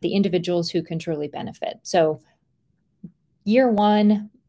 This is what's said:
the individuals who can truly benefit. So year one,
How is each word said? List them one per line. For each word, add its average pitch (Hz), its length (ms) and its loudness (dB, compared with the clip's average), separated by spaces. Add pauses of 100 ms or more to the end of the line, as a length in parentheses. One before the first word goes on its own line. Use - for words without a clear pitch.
the 170 120 -2
individuals 175 560 0
who 165 140 -4
can 165 160 -8
truly 151 260 -6
benefit. - 560 -10
So 156 380 0 (1200)
year 247 260 4
one, 208 640 2 (180)